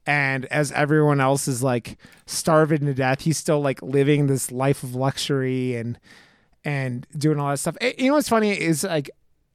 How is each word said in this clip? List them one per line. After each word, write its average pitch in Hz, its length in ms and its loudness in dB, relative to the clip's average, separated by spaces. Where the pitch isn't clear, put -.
And 135 460 0
as 143 220 0
everyone 147 460 4
else 139 280 2
is, 127 160 -2
like, 123 340 -2
starving 156 540 2
to 143 120 -2
death, 131 280 0
he's 156 160 0
still, 151 240 0
like, 139 200 -2
living 139 460 2
this 135 240 -2
life 135 320 0
of 123 100 -10
luxury 131 840 -2
and, 117 220 -6
and 131 440 -4
doing 147 220 0
all 143 100 -2
that 143 80 -2
stuff. 160 240 -4
Eh, 254 160 -2
you 262 120 2
know 285 40 4
what's 302 160 2
funny 214 220 2
is, 160 320 0
like, 160 260 -4